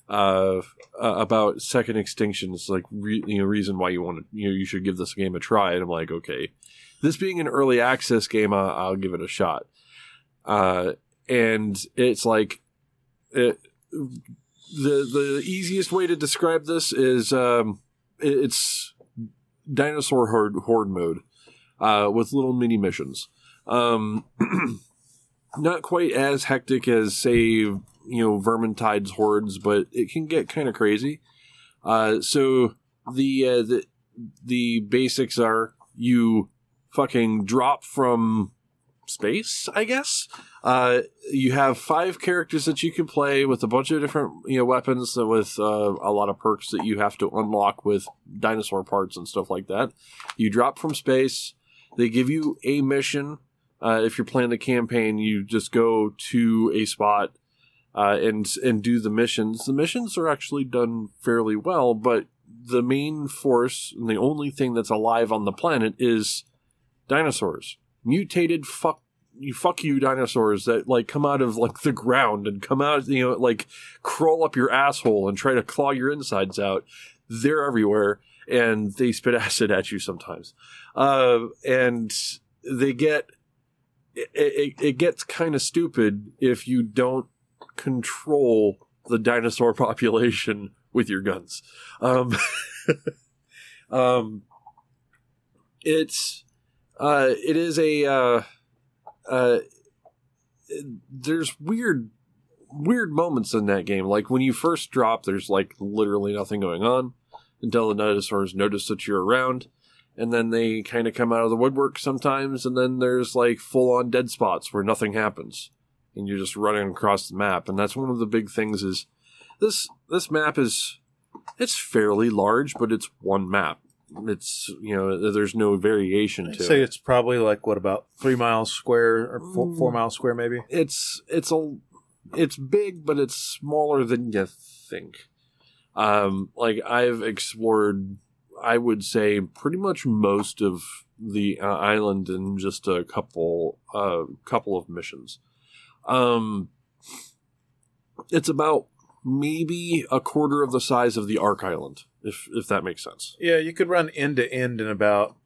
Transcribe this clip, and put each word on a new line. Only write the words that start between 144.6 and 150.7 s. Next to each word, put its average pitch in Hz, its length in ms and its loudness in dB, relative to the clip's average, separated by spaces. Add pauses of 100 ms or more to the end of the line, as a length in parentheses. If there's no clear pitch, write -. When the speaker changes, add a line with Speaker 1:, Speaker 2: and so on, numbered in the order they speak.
Speaker 1:
of 87 120 -10
missions. 80 500 -14 (640)
Um, 113 640 0 (1600)
it's 160 200 0
about 151 380 0 (380)
maybe 160 880 -2
a - 80 2
quarter 147 420 0
of 131 100 0